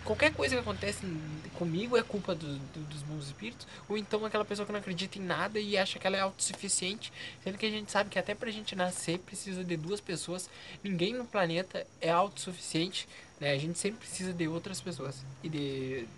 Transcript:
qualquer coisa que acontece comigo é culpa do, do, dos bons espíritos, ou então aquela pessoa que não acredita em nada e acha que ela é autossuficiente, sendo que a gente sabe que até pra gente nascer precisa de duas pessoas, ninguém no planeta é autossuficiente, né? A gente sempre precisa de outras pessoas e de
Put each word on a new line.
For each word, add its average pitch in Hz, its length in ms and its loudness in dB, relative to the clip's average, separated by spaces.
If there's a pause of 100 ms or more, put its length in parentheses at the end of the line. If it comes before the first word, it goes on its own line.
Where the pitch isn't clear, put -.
qualquer 240 300 6
coisa 269 220 2
que 247 60 4
acontece 202 440 -2 (500)
comigo 190 420 4
é 226 60 8
culpa 190 320 0
do, 160 120 -6
do, 139 340 -6
dos 147 200 -6
bons 147 240 -6
espíritos, 208 400 -8 (240)
ou 208 80 2
então 214 280 0
aquela 208 200 2
pessoa 208 200 -2
que 202 60 -6
não 208 80 0
acredita 190 380 -4
em 196 40 -6
nada 185 380 2
e 202 180 2
acha 190 200 4
que - 80 -6
ela 190 100 6
é 190 40 2
autossuficiente, 196 920 0 (320)
sendo 196 140 -2
que 214 80 0
a 214 60 4
gente 214 200 -4
sabe 202 180 4
que 196 100 2
até 208 160 0
pra 226 160 -4
gente 214 240 -6
nascer 185 440 2
precisa 185 440 -6
de 175 120 0
duas 170 240 -2
pessoas, 175 500 -4 (340)
ninguém 190 300 2
no 247 120 -2
planeta 180 600 2 (140)
é 160 100 4
autossuficiente, 180 1000 2 (320)
né? 143 120 4
A 139 60 4
gente 160 220 0
sempre 208 200 0
precisa - 320 -4
de 170 160 2
outras 170 320 -2
pessoas 135 460 -6 (180)
e 165 60 -2
de 135 580 -2 (100)